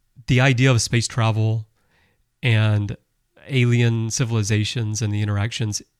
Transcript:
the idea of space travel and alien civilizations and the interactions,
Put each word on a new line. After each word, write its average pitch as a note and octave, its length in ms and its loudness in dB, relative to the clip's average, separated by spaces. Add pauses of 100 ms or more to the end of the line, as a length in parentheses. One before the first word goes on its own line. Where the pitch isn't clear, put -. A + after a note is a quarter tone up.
(280)
the B2 140 2
idea C3 300 4
of A#2 100 4
space - 260 -2
travel A2 600 -2 (760)
and G#2+ 560 0 (500)
alien A#2+ 640 2
civilizations G#2+ 920 -2
and G#2 100 -2
the G#2 80 -2
interactions, G#2 600 -4 (180)